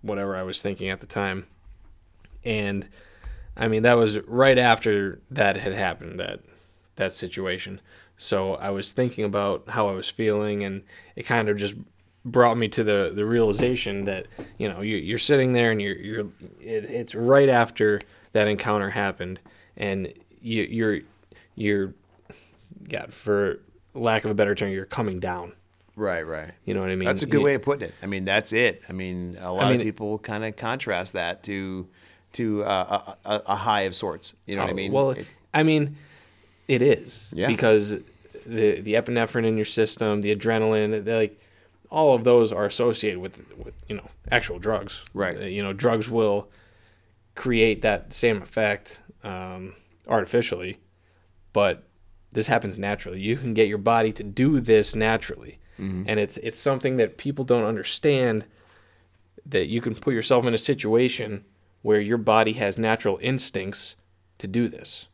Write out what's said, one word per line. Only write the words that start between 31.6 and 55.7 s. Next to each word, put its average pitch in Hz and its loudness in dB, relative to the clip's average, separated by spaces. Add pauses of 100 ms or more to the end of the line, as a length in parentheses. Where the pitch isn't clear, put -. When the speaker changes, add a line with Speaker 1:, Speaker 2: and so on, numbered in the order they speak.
Speaker 2:
to, 107 -2
uh, 98 -2 (100)
a, 101 -6
a, 104 -2
a 98 0
high 104 0
of 95 -2
sorts. - -8 (100)
You 101 -8
know 98 -2
what 95 -2
I - -4
Speaker 1:
Oh, 90 -4
Speaker 2:
mean? 98 -4
Speaker 1:
well, 135 2
Speaker 2:
It's 101 -10 (260)
Speaker 1:
I 151 4
mean, 156 2 (720)
it 123 4
is - 2
Speaker 2:
Yeah. 92 -2
Speaker 1:
because 107 4 (480)
the, 110 2
the 104 -2
epinephrine 117 0
in 110 2
your 107 0
system, 107 0
the 104 0
adrenaline, 110 0
the, 113 0
like, 107 0 (500)
all 156 4
of 117 2
those 117 8
are 101 0
associated 107 0
with, 92 -12 (180)
with, - -16 (160)
you 107 -8
know, - -14 (240)
actual 117 0
drugs. 98 -4 (120)
Speaker 2:
Right. 92 -2
Speaker 1:
Uh, 95 -10
you 98 -6
know, 98 -4
drugs 113 0
will 107 2 (840)
create 113 2
that 104 0
same 110 0
effect, - -2 (240)
um, 92 -12 (320)
artificially, 95 -2 (760)
but 101 2 (460)
this 107 -2
happens 110 0
naturally. 95 -6
You 107 -2
can 123 -6
get 107 6
your 104 -2
body 110 2
to - -12
do 127 2
this 110 4
naturally. 110 -2 (220)